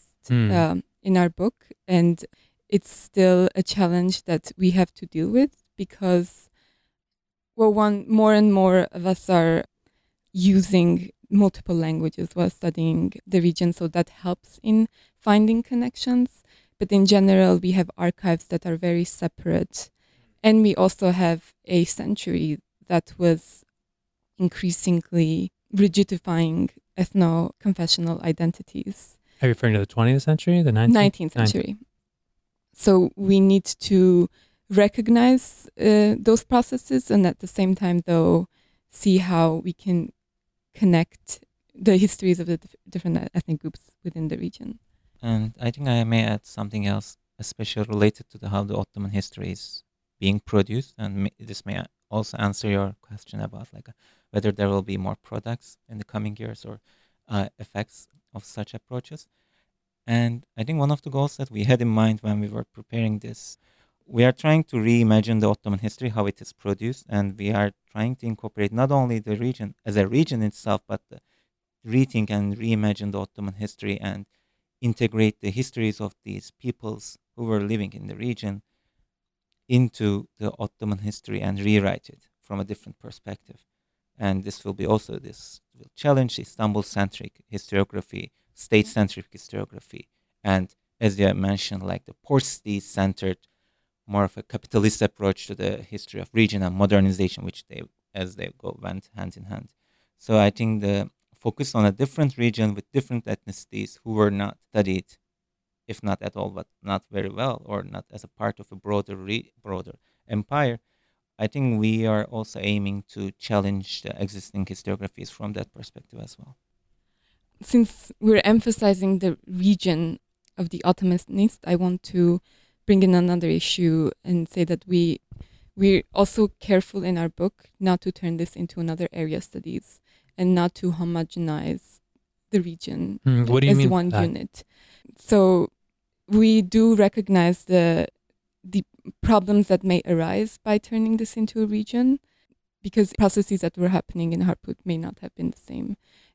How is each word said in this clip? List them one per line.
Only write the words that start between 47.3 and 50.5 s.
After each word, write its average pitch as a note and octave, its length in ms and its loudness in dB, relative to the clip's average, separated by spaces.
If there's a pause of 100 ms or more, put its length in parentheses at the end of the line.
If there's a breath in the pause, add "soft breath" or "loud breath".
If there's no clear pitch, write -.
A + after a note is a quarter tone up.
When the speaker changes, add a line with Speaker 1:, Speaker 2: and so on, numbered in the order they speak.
Speaker 3:
especially G#2+ 440 -8
related G#2 460 0
to - 80 -20
the, G#2 120 -10
how G2 140 -2
the G2+ 120 -6
Ottoman G2+ 360 -8
history G2 400 -8
is - 320 -16 (360)
being G2 200 0
produced, G#2+ 580 -4